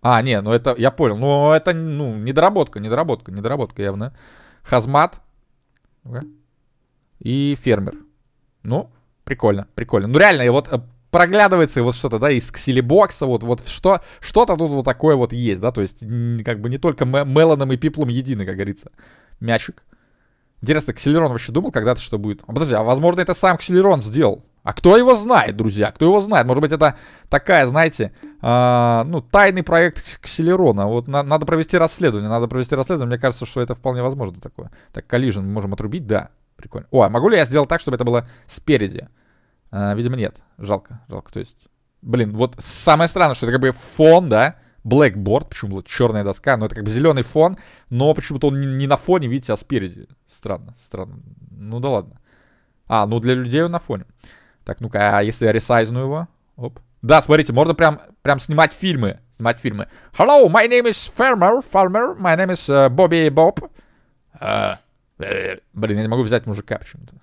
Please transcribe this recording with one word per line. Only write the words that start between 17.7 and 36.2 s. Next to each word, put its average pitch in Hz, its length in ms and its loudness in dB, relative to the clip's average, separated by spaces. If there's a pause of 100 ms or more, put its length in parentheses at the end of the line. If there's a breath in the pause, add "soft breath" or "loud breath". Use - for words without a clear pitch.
и 127 60 -2
Пиплом 147 320 -4
едины, 123 360 -6
как 92 100 -10
говорится. 98 360 -8 (480 soft breath)
Мячик. - 440 -4 (800)
Интересно, 143 320 -2
Ксилерон 151 380 0
вообще 117 200 -8
думал 175 200 -2
когда-то, 120 300 -2
что - 160 -8
будет? 101 300 -6
А 113 60 -12
подожди, 139 200 -2
а 110 100 0
возможно, 156 380 2
это 180 120 -2
сам 185 240 2
Ксилерон 180 440 2
сделал? 107 420 -2 (200)
А - 100 -6
кто 185 240 6
его 247 180 6
знает, 202 400 0
друзья? 107 360 -2
Кто - 140 -2
его 196 140 4
знает? 196 260 2
Может 131 160 0
быть, 151 120 0
это 151 240 2 (320 loud breath)
такая, 147 380 2
знаете, 143 440 0 (300 loud breath)
а, 120 640 2
ну, 160 160 -6
тайный 196 420 2
проект 165 360 0
Кс-, - 220 -18
Ксилерона. 160 680 0
Вот 120 200 -4
на-, 139 160 -2
надо 147 220 -2
провести 160 320 -2
расследование, 131 520 0
надо 117 200 -2
провести 127 260 -4
расследование. 131 400 -4
Мне 120 60 -8
кажется, 127 240 -4
что - 160 -8
это 120 140 -6
вполне 123 260 -6
возможно 123 400 -6
такое. - 280 -18 (220 soft breath)
Так, - 160 -16
коллижен 117 380 -2
мы 98 60 -6
можем 101 220 -6
отрубить, 107 320 -10
да. 104 260 -4 (260)